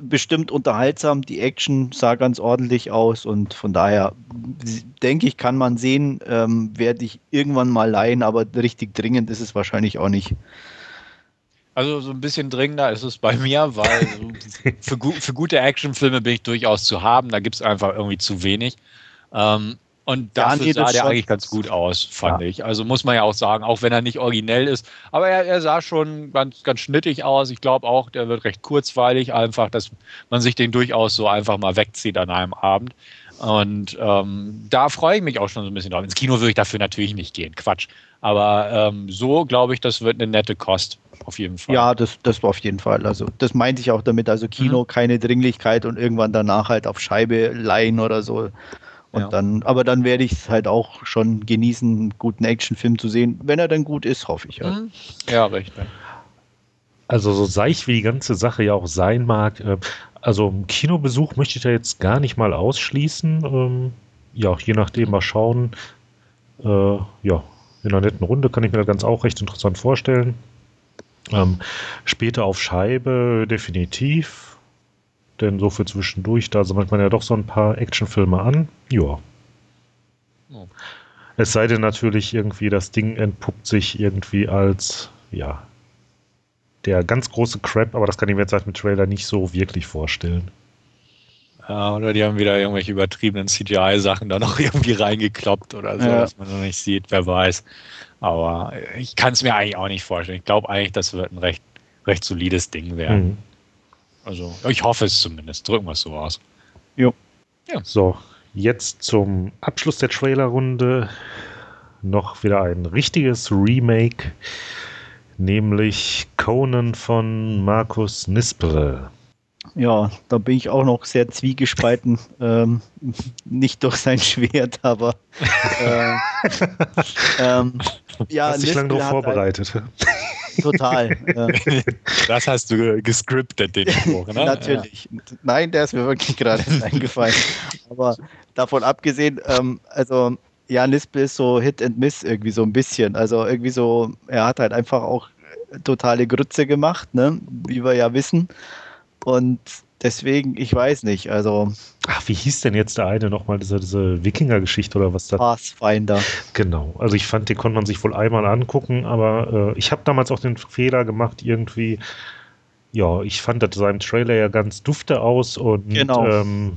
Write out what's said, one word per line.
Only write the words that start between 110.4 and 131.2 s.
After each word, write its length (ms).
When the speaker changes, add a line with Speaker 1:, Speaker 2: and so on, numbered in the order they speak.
Speaker 3:
noch 400
wieder 200
ein 220
richtiges 640
Remake, 840
nämlich 960
Conan 580
von 720
Markus 640
Nispel. 800
Speaker 1:
Ja, 360
da 100
bin 180
ich 120
auch 160
noch 200
sehr 240
zwiegespalten. 960
<laughs> 40
Ähm, 400
nicht 380
durch 140
sein 220
Schwert, 640
aber, 320
äh, 360
<laughs> 100
ähm, 400
ja, 180
Speaker 3:
Hast 140
dich 120
lang 120
Speaker 1:
Nispel 20
Speaker 3:
drauf 120
Speaker 1:
hat 0
halt 240
Speaker 3:
vorbereitet. 580
Speaker 1:
Total, 540